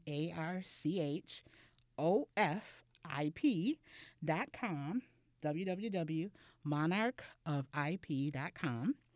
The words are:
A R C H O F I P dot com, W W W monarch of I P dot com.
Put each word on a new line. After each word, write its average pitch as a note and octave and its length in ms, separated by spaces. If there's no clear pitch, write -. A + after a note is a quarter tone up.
A D#3 280
R E3+ 280
C F3 160
H D3 460
O F3+ 280
F G3 460
I D3+ 300
P A#3+ 460
dot D#3+ 260
com, F3 520
W D3+ 240
W F#3+ 240
W E3 400
monarch E3 600
of C#3+ 300
I D3+ 260
P C#3+ 300
dot C#3+ 240
com. C#3 400